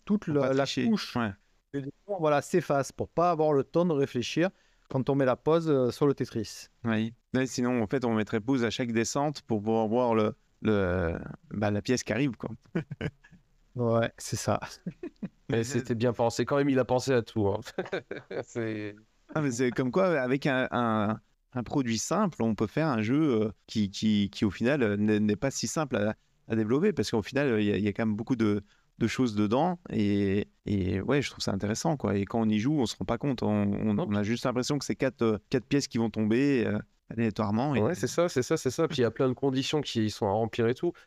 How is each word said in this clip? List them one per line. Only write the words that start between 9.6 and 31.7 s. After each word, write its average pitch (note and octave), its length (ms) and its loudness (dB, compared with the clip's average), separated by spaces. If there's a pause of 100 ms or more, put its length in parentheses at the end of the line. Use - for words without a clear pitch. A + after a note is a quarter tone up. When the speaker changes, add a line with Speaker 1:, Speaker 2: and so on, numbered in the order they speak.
Speaker 2:
pouvoir A2 240 2
voir A#2 260 2
le, A2 220 2 (260)
le, F#2 540 2 (340)
bah, G#2 220 -2
la G#2 100 0
pièce B2 220 -2
qui A#2 100 -4
arrive, B2+ 240 0
quoi. - 140 -8 (240)
<laughs> D#3+ 80 -2 (920)
Speaker 1:
Ouais, A#2 420 0
c'est - 200 -6
ça. - 220 0 (260)
Speaker 3:
Mais - 720 -8
Speaker 2:
Mais A2+ 60 2
c'est B2 160 -2
Speaker 3:
c'était B2 160 -2
bien A#2 180 0
pensé. A#2 320 0
Quand C#3+ 120 0
même, C#3+ 120 2
il C3 100 4
a B2 60 2
pensé B2+ 260 0
à A#2+ 100 4
tout, G#2+ 260 0
hein. G2+ 120 0 (180)
<laughs> - 680 -8
C'est G#2+ 520 -6 (380)
Speaker 2:
Ah, D#3 80 -2
mais C#3+ 100 0
c'est B2 200 0
comme C3 200 -2
quoi, E3+ 280 2
avec B2+ 260 0
un, C3 260 0
un, A2 480 0 (340)
un B2 100 -4
produit A#2+ 340 0
simple, F3 440 -2
on A2+ 140 2
peut G#2+ 120 0
faire D3+ 200 -2
un A#2 140 0
jeu, B2+ 400 2
euh, G#2+ 100 0 (160)
qui, G#2 240 -2
qui, G#2 380 2
qui, - 160 -2
au G2+ 60 2
final, C3 300 0
euh, G#2 160 2
n'est, G#2+ 220 2
n'est G#2+ 160 2
pas C3+ 160 -2
si - 160 -6
simple C#3 300 -4
à, G#2 180 0 (320)
à A2+ 80 -2
développer, C3+ 380 2
parce A2 180 -2
qu'au A2+ 100 2
final, C#3 280 -2
euh, G#2+ 120 2
il G#2 60 2
y G#2 60 2
a, G2+ 40 2
il G2 60 0
y G#2 40 0
a G2+ 60 2
quand A2+ 120 -2
même G#2+ 100 0
beaucoup A#2+ 220 -2
de, G#2 260 2 (340)
de A#2 100 0
choses A#2 280 0
dedans, B2+ 420 2 (120)
et, G2+ 580 0 (180)
et F#2+ 360 0
ouais, C3 200 2
je - 80 -6
trouve - 140 -12
ça G#2+ 80 -2
intéressant, G#2 460 -2